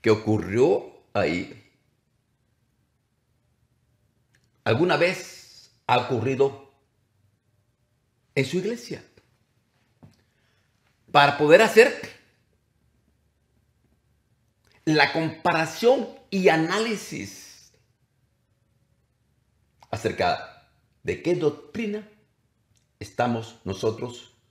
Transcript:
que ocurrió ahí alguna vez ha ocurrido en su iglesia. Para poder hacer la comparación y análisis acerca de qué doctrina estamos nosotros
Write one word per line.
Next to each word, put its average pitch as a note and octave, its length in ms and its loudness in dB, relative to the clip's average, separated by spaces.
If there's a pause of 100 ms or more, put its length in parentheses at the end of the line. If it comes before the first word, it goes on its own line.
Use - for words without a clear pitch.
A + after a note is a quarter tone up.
que - 80 0
ocurrió G#2+ 1040 0
ahí F2 580 -4 (3000)
alguna D3 320 0
vez - 880 -6
ha B2 120 2
ocurrido C3 760 -2 (1600)
en C3+ 120 0
su E3 100 -8
iglesia. G#3+ 480 -8 (2000)
Para C#3+ 240 4
poder D3+ 240 8
hacer A3+ 560 4 (2750)
la D3+ 280 2
comparación E3 960 0 (220)
y F#3 180 2
análisis E3+ 1200 -4 (2250)
acerca - 800 -4 (320)
de F2+ 200 -8
qué E3+ 120 -2
doctrina G#3 720 -6 (920)
estamos A#2 680 -6
nosotros - 680 -8 (160)